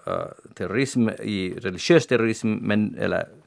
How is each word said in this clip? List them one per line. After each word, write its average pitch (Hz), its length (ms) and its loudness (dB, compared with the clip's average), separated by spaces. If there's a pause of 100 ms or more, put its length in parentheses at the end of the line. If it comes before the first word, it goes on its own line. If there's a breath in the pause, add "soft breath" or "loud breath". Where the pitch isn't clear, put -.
eh, 90 480 -8
terrorism, 113 540 0
i 95 520 -4
religiös 95 460 4
terrorism, 113 460 0
men, 104 480 0
eller 90 280 -2 (180)